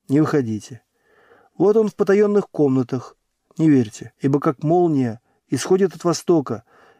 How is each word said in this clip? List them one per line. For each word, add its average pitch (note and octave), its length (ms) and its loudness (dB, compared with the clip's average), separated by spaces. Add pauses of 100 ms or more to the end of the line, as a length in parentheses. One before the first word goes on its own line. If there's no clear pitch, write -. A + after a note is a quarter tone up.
не C#3 140 2
выходите. B2 640 -4 (760)
Вот G#3 220 2
он G#3+ 100 2
в - 60 -8
потаённых G3+ 560 0
комнатах, C3 680 -2 (400)
не D#3 140 2
верьте, A#2+ 500 -2
ибо C#3+ 180 0
как D#3 240 -4
молния D3 560 0 (300)
исходит F#3 480 -2
от - 80 -16
востока D#3 600 -2 (360)